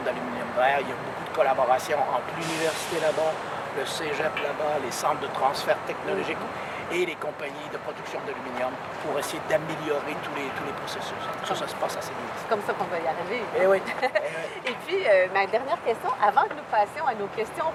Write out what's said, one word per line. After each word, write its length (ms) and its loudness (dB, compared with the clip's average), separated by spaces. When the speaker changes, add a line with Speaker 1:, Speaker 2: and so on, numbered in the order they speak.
Speaker 1:
d'aluminium 480 -2
vert, 240 4
il 80 -2
y 80 -4
a 80 -6
beaucoup 240 -6
de 80 -6
collaboration 640 4
entre 400 0
l'université 640 0
là-bas, 320 2
le 80 0
cégep 540 0
là-bas, 420 0
les 140 -4
centres 240 2
de 160 -2
transfert 500 4
technologique 540 -2
Speaker 2:
Mhm. 560 -6
Speaker 1:
et 100 2
les 100 -2
compagnies 560 -6
de 80 -4
production 480 -8
d'aluminium 440 -4
pour 160 -2
essayer 280 -4
d'améliorer 640 0
tous 120 -6
les, 120 -4
tous 80 -4
les 120 -4
processus. 400 -6
Ça, 80 0
ça 120 -2
se 80 -8
passe 200 -2
assez 160 -6
bien. 160 -6
Speaker 2:
C'est 120 -6
comme 160 2
ça 80 2
qu'on 160 -2
va 80 -2
y 80 -2
arriver. 360 -2
Speaker 1:
Eh 80 8
oui. 120 8
Speaker 2:
<laughs> 120 -2
Speaker 1:
Eh 40 4
oui. 40 0
Speaker 2:
Et 40 -4
puis, 220 0
euh, 260 8
ma 140 4
dernière 360 2
question, 280 2
avant 220 8
que 100 0
nous 160 -10
passions 380 2
à 80 2
nos 120 -2
questions 480 -4